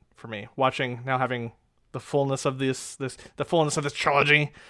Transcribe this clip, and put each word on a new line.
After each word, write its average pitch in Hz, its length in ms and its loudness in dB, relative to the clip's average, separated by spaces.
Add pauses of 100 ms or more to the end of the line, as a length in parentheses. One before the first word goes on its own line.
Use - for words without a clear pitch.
(140)
for - 140 -18
me, 107 280 -8
watching, 127 480 0
now 131 140 0
having 120 340 -2 (400)
the 123 80 -8
fullness 139 460 0
of 131 120 -2
this, 131 380 -4
this, 131 220 -8 (180)
the 147 80 -2
fullness 156 320 2
of 151 80 -2
this 143 80 -4
trilogy 143 600 4 (180)